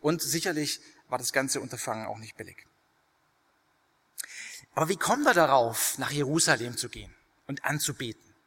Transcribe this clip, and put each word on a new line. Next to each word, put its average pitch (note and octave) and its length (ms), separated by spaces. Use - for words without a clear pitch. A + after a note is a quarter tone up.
Und D#3+ 200
sicherlich D#3 600
war B2+ 100
das B2 140
ganze C3+ 300
Unterfangen A2+ 440
auch G#2+ 120
nicht A2 180
billig. F2+ 320
Aber D#3 140
wie G3 80
kommt C4+ 280
er C4 80
darauf, C3 640
nach C3 140
Jerusalem C#3 680
zu A#2+ 120
gehen G2+ 260
und C#3 160
anzubeten? - 720